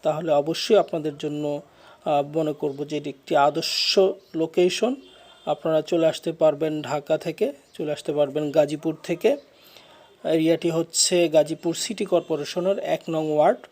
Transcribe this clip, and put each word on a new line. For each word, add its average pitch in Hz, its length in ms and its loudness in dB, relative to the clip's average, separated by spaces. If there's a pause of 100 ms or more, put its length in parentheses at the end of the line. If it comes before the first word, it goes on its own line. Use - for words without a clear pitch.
তাহলে 156 300 -2
অবশ্যই 151 440 2
আপনাদের 156 420 0
জন্য, 147 440 -6 (420)
আহ, 147 340 0
মনে 156 140 0
করব 143 320 -4
যে 151 120 -6
এটি 143 140 -6
একটি - 260 -4
আদর্শ 147 600 2 (360)
লোকেশন। 180 600 2 (520)
আপনারা 156 360 0
চলে 165 240 2
আসতে 160 260 -2
পারবেন 156 500 0
ঢাকা 147 360 -2
থেকে, 190 340 -4 (220)
চলে 151 180 -6
আসতে 147 200 -6
পারবেন 147 380 0
গাজীপুর 156 520 0
থেকে। 214 340 0 (880)
এরিয়াটি 165 460 0
হচ্ছে 165 580 0
গাজীপুর 160 460 0
সিটি 208 300 -6
কর্পোরেশনের 175 760 -2
এক 160 300 -4
নং 156 240 -2
ওয়ার্ড 156 260 4 (140)